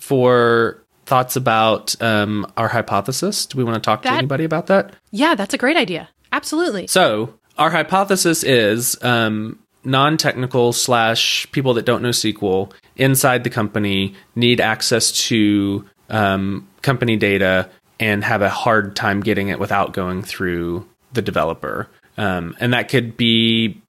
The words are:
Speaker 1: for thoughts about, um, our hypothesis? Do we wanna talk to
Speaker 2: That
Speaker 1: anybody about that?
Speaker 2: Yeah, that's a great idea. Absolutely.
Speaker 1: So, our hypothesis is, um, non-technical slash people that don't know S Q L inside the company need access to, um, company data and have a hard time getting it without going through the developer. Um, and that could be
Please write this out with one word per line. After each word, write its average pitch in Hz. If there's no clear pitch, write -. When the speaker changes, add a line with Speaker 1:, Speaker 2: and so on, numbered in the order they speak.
Speaker 1:
for 120
thoughts 127
about, 110
um, 104
our 113
hypothesis? 139
Do -
we 123
wanna 113
talk 107
to 262
Speaker 2:
That 269
Speaker 1:
anybody 143
about 160
that? 196
Speaker 2:
Yeah, 294
that's 202
a -
great 285
idea. 190
Absolutely. 294
Speaker 1:
So, 127
our 160
hypothesis 180
is, 120
um, 113
non-technical 131
slash 113
people 131
that 110
don't 120
know 120
S 117
Q 107
L 95
inside 131
the 120
company 101
need 120
access 110
to, 104
um, 98
company 127
data 95
and 104
have 107
a 98
hard 104
time 101
getting 98
it 87
without 101
going 92
through 87
the 113
developer. 82
Um, 92
and 123
that 117
could 120
be 113